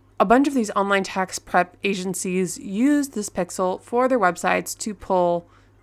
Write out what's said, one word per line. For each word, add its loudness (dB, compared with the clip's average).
a 4
bunch 6
of 0
these 0
online 2
tax -4
prep 0
agencies -2
use 0
this -6
pixel -4
for 0
their 2
websites 0
to -8
pull 0